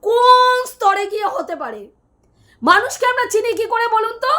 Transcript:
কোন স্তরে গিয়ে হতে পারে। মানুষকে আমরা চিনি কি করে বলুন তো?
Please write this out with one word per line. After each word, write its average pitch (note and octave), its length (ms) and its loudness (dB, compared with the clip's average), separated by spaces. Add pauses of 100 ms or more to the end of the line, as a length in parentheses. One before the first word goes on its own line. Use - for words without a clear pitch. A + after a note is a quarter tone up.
কোন B4 640 4
স্তরে G4+ 400 -2
গিয়ে G#4 200 -6
হতে F4 300 -6
পারে। A3 320 -12 (760)
মানুষকে G#4 420 2
আমরা B4 240 -2
চিনি A4 240 -2
কি A4 120 -4
করে A4+ 220 -2
বলুন A4 240 0
তো? B4 160 -6 (120)